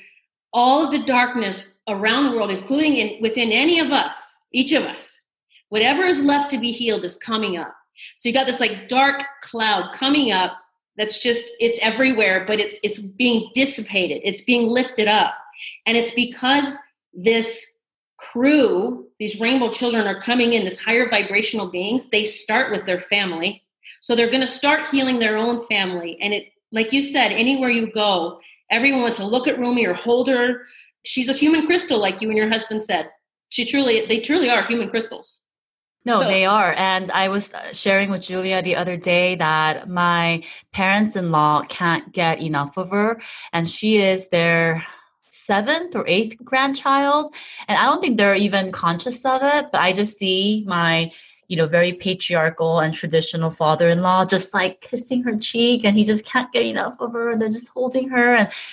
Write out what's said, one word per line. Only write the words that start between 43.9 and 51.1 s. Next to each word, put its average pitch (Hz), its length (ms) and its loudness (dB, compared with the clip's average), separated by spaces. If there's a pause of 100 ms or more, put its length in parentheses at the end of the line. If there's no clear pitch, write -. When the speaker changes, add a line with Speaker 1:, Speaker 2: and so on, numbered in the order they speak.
Speaker 2:
is 190 320 2
their 165 560 2 (440)
seventh 294 640 -2
or 196 120 -4
eighth 220 360 0
grandchild. 277 920 0 (340)
And 208 100 0
I 202 80 4
don't 302 160 2
think 262 160 0
they're 202 180 4
even 190 360 0
conscious 180 540 -4
of 262 180 2
it, 277 280 2
but 151 100 2
I 185 120 4
just 208 240 -2
see 202 500 0
my, 165 440 2 (360)